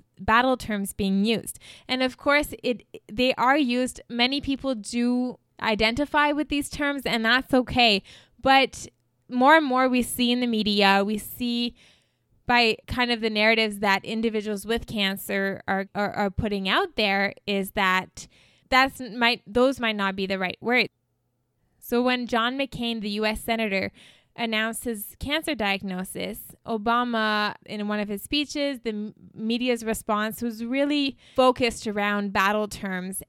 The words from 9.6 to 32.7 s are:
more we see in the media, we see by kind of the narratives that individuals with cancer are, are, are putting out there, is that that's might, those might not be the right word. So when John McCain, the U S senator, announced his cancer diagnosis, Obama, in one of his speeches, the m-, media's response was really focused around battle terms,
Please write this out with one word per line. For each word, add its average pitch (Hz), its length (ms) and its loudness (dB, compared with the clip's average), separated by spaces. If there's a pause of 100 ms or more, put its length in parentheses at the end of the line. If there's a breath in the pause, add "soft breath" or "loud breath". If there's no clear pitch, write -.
more 254 240 2
we 247 140 2
see 240 280 0
in 247 100 2
the 247 60 0
media, 202 560 4
we 208 140 -2
see 240 580 -4 (720 soft breath)
by 240 300 4 (100)
kind 240 240 0
of 226 120 -2
the 226 80 0
narratives 214 480 2
that 196 260 2
individuals 214 640 -2
with 233 200 -2
cancer 196 800 -2
are, 196 280 -2
are, 202 180 -2
are 202 180 0
putting 202 380 -2
out 320 280 0
there, 196 360 2 (140)
is 196 240 -2
that 185 580 0 (400 soft breath)
that's 269 320 4
might, 240 460 0
those 247 320 2
might 220 180 -2
not 196 200 0
be 196 80 -2
the 190 140 -2
right 185 240 -4
word. 233 260 2 (920)
So 240 220 -2
when 247 260 0
John 240 300 -2
McCain, 233 460 -4
the 208 80 -4
U 214 160 -2
S 214 160 -4
senator, 214 500 -2 (420 soft breath)
announced 226 500 -4
his 220 360 -8
cancer 302 340 -4
diagnosis, 196 840 -4 (280)
Obama, 220 880 0 (120)
in 208 200 -6
one 208 140 -2
of 202 80 -4
his 202 140 -6
speeches, 285 580 -4
the - 80 -8
m-, 214 260 -6 (200)
media's 233 500 -2
response 214 560 -2
was 233 240 -6
really 277 540 0 (180 soft breath)
focused 247 500 2
around 202 460 -2
battle 208 340 2
terms, 190 640 -8